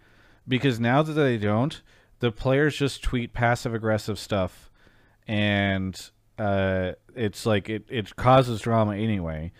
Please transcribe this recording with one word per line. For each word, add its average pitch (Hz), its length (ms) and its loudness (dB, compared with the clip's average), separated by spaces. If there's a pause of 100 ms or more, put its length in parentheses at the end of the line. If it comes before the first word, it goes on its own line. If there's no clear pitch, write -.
(480)
because 120 320 0
now 123 220 4
that 156 100 -2
they 143 240 2
don't, 107 460 0 (380)
the 120 120 0
players 135 440 0
just - 260 -4
tweet 120 320 -4
passive-aggressive 113 840 0
stuff, - 520 -4 (580)
and, 101 840 0 (300)
uh, 95 500 0 (240)
it's 113 320 -4
like 104 220 0
it, 107 200 -6
it 113 280 -6
causes 123 440 4
drama 110 360 2
anyway. 85 640 -4